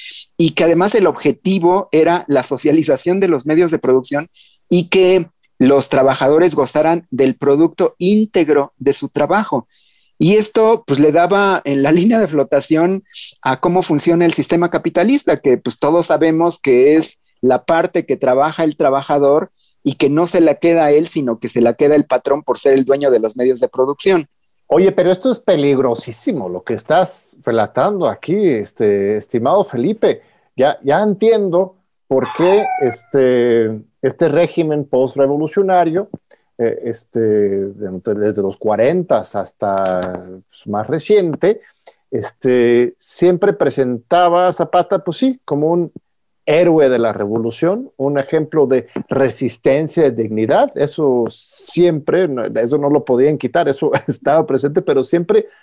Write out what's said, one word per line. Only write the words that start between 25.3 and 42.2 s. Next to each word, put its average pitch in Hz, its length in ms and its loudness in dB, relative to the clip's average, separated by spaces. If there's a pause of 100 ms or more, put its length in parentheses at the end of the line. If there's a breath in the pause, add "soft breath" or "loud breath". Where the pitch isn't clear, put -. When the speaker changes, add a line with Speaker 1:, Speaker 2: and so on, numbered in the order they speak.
Speaker 2:
es - 80 -4
peligrosísimo 135 1120 -2
lo 90 140 -10
que 120 100 -6
estás - 680 -2
relatando 131 640 -2
aquí, 127 280 -4
este, 107 800 0
estimado 127 460 -2
Felipe. 151 600 -2 (320 soft breath)
Ya, 135 280 0
ya 147 200 0
entiendo 196 720 0 (320)
por 131 280 0
qué 190 300 2 (160)
este, 120 1000 0 (200)
este 135 280 0
régimen 156 560 -2
postrevolucionario, 156 1200 0 (480 soft breath)
eh, 113 280 -2
este, 117 340 -8
de-, 101 960 -4
desde 104 260 -4
los 98 160 -4
cuarentas 117 800 -2
hasta, 98 640 -4
pues, 92 640 -14
más 107 220 -6
reciente, 175 760 -2 (480 soft breath)
este, 120 880 0